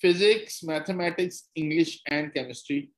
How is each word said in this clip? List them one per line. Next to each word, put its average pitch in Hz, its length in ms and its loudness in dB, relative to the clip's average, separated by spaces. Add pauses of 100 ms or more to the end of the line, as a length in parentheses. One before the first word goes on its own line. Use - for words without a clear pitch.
physics, 202 600 4
mathematics, 175 920 -4
English 156 480 0 (100)
and 151 160 -2
chemistry, 135 680 -6